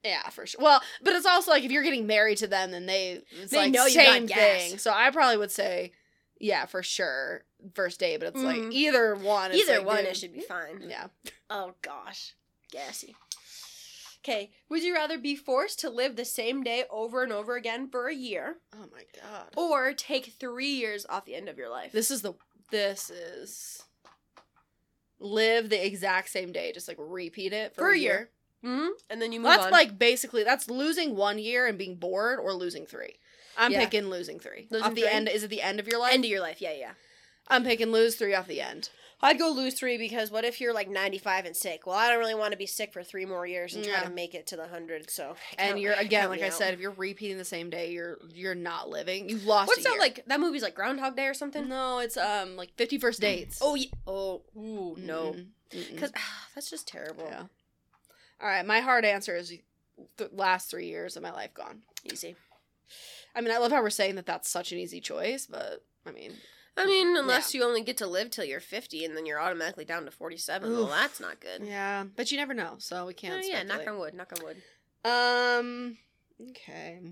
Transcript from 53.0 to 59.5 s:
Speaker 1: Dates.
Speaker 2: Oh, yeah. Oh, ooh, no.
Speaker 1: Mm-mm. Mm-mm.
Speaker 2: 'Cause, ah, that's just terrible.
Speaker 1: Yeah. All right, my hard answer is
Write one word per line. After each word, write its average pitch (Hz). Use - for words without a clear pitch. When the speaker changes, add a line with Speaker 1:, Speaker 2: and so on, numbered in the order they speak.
Speaker 1:
Dates. 196
Speaker 2:
Oh, 294
yeah. 262
Oh, 190
ooh, 214
no. 165
Speaker 1:
Mm-mm. 180
Mm-mm. 175
Speaker 2:
'Cause, 285
ah, -
that's 285
just -
terrible. 156
Speaker 1:
Yeah. -
All 208
right, 190
my 220
hard 247
answer 202
is 175